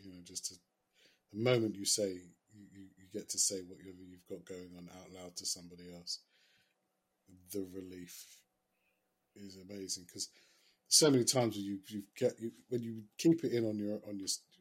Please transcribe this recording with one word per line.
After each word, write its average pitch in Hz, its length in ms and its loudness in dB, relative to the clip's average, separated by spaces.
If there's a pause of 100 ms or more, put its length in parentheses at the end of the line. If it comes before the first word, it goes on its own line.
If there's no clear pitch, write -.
you 98 100 -16
know, 90 120 -18
just 90 240 -10
to, 95 80 -12 (800)
the 104 60 -8
moment 113 360 4
you 98 100 -6
say, 101 240 2 (440)
you, 104 200 -20
you, 98 120 -20 (120)
you 95 160 -20
get 104 160 -8
to - 100 -6
say 95 220 0
whatever 92 420 -16
you've 90 240 -20
got 87 180 -12
going 90 320 -12
on 87 120 -14 (100)
out 85 140 -18
loud 90 240 -14
to 92 80 -8
somebody 87 480 -8
else, - 260 -10 (1300)
the 98 220 -4
relief 92 680 -16 (920)
is 98 220 -16
amazing. 92 500 -8
'Cause - 220 -8 (600)
so 151 220 10
many 127 140 8
times 117 320 4
when 101 80 -4
you, 98 220 -4
you 104 160 -8 (140)
get, 120 220 2
you, 113 140 -6 (160)
when 120 140 0
you 113 220 -8 (120)
keep 165 280 6
it 117 80 2
in 117 140 4
on 107 120 0
your, 104 280 -2
on 101 120 -6
your, 95 100 -8 (320)